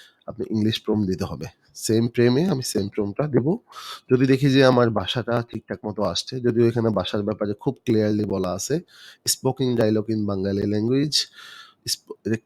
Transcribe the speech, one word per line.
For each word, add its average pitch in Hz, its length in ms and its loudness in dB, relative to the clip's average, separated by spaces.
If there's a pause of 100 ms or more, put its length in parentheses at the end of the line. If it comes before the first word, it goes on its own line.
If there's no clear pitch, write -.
(260)
আপনি - 240 -10
ইংলিশ 110 320 0
প্রম্পট 104 240 0
দিতে 92 180 -4
হবে। 78 220 -10 (280)
সেম 113 340 0
ফ্রেমে 123 400 2
আমি 139 140 -2
সেম 101 260 -4
প্রম্পটটা 104 400 -4
দেব। 135 280 0 (540)
যদি 127 160 4
দেখি 135 240 4
যে 131 140 6
আমার 123 260 6
ভাষাটা 113 520 -2
ঠিকঠাক 110 420 -10
মতো 104 180 -6
আসছে, 101 380 -4
যদিও 120 260 4
এখানে 113 240 2
ভাষার 101 320 -2
ব্যাপারে 104 320 -4
খুব - 300 -4
ক্লিয়ারলি 107 400 2
বলা 95 260 -2
আছে, 110 300 -4 (480)
"Spoken - 320 -2
dialogue 113 400 2
in 110 120 -4
Bengali 101 500 -2
language", 117 640 0 (600)
স্প-, - 260 -8 (120)
এটা 110 200 0